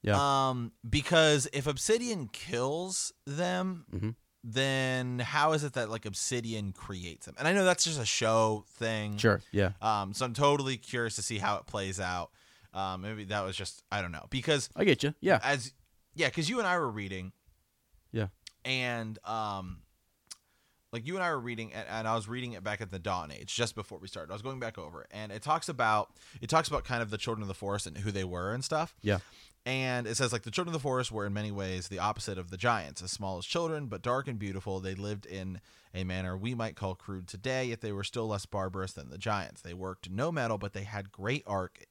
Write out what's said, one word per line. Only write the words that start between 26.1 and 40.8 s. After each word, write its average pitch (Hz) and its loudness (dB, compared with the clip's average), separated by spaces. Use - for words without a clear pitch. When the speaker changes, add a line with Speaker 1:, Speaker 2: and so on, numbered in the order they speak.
Speaker 2:
it 117 -8
talks 160 6
about 143 0
kind 120 0
of 107 -2
the 107 -2
Children 110 -2
of 101 -4
the 95 -4
Forest 101 -2
and 78 -8
who 104 -2
they 95 0
were 90 -2
and 131 -4
stuff. 160 -2
Speaker 1:
Yeah. 101 6
Speaker 2:
And 127 0
it 117 -2
says, 123 2
like, 117 0
"The 117 -8
Children 170 -2
of 151 0
the - -10
Forest 127 0
were 104 -2
in 101 -2
many 104 -2
ways 92 -4
the 101 -6
opposite 101 -2
of 87 -8
the 92 -10
giants. 92 0
As 92 -8
small 95 -4
as 85 -8
children, 160 -2
but 101 -6
dark 127 0
and 120 -6
beautiful, 95 -4
they 95 -4
lived 101 -6
in 92 -8
a 92 -2
manner 92 -2
we 113 -2
might 113 -4
call 95 -4
crude 92 -10
today, 131 -2
yet 117 -4
they 107 -4
were 98 -4
still 113 -4
less 104 -2
barbarous 95 -4
than 65 -12
the 78 -12
giants. 101 -4
They 85 -12
worked 92 -8
no 127 0
metal, 117 0
but 98 -6
they 101 -8